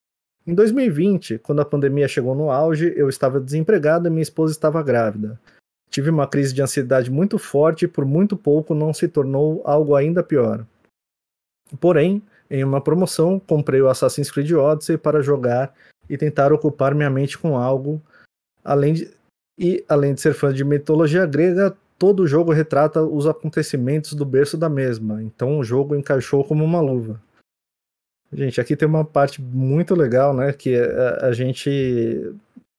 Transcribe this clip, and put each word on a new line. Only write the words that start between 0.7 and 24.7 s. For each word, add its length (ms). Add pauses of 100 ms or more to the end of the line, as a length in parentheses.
e 60
vinte, 480
quando 220
a 40
pandemia 420
chegou 300
no 160
auge, 420
eu 140
estava 320
desempregado 680
e 40
minha 120
esposa 300
estava 280
grávida. 600 (500)
Tive 200
uma 160
crise 260
de 80
ansiedade 480
muito 300
forte 460
e 40
por 160
muito 320
pouco 380
não 180
se 140
tornou 580
algo 300
ainda 300
pior. 420 (1120)
Porém, 420 (300)
em 140
uma 160
promoção, 580
comprei 420
o 80
Assassin's 400
Creed 220
Odyssey 480
para 240
jogar 500 (380)
e 80
tentar 340
ocupar 440
minha 120
mente 300
com 180
algo, 460 (600)
além 300
de, 160 (460)
e 320
além 260
de 60
ser 140
fã 180
de 120
mitologia 640
grega, 500 (200)
todo 280
o 20
jogo 260
retrata 480
os 260
acontecimentos 880
do 100
berço 340
da 100
mesma, 540